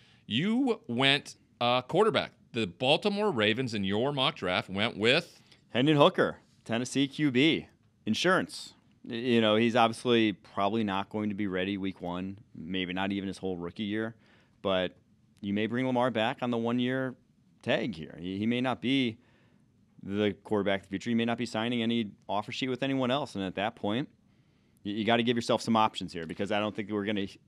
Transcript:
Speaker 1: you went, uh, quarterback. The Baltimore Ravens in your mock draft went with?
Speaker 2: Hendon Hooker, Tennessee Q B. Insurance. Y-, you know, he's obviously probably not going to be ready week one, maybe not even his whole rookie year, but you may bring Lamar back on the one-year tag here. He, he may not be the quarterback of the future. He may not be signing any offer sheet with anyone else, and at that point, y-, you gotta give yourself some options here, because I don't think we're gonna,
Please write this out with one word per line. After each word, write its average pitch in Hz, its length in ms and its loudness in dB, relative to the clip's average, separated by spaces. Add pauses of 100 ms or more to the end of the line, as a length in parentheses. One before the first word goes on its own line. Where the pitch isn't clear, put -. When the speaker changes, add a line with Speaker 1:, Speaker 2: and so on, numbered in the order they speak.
(260)
Speaker 1:
you 220 600 0
went, 135 480 2 (260)
uh, 123 220 2
quarterback. 160 480 2 (220)
The 113 140 0
Baltimore 185 640 2
Ravens 110 420 2
in 104 80 -2
your 104 300 0
mock 143 240 -2
draft 95 340 -2
went 101 260 -2
with? 127 440 2 (300)
Speaker 2:
Hendon 143 260 4
Hooker, 143 400 6 (280)
Tennessee 127 440 -2
Q 147 240 -2
B. 123 340 4 (400)
Insurance. 120 680 0 (300)
Y-, 120 120 -8
you 117 240 2
know, 107 160 4
he's 113 180 2
obviously 113 580 4
probably 101 520 -2
not 98 240 -2
going 107 220 -4
to 101 40 -6
be 101 140 -4
ready 92 280 -2
week 95 240 -6
one, 90 380 -8 (160)
maybe 90 380 -6
not 98 180 -2
even 98 160 -4
his 95 120 -8
whole 95 180 -6
rookie 85 260 -10
year, 110 320 -4 (480)
but 92 340 0 (440)
you 101 120 -4
may 107 140 0
bring 120 220 -2
Lamar 123 240 2
back 113 280 0
on 120 120 -2
the 117 40 0
one-year 123 600 -2 (460)
tag 117 340 -2
here. 80 240 -14
He, 92 180 -6
he 107 80 0
may 120 140 0
not 127 200 -2
be 123 380 0 (840)
the 101 320 0 (100)
quarterback 98 360 0
of - 60 -20
the - 40 -14
future. 95 200 -4
He 117 40 0
may 117 100 2
not 117 120 -2
be 120 100 -4
signing 117 360 -2
any 113 300 -2 (160)
offer 104 240 -6
sheet 127 160 -4
with 123 140 -4
anyone 135 280 -2
else, 135 240 -2
and 98 100 -4
at 92 120 -6
that 104 200 -2
point, 107 320 -4 (760)
y-, 101 80 -4
you 107 120 -2
gotta 117 180 4
give 117 140 2
yourself 117 240 0
some 113 160 0
options 107 360 0
here, 82 140 -8
because 95 260 -6
I 104 60 0
don't 107 160 -2
think 101 160 -8
we're 104 140 -2
gonna, 98 220 -2 (220)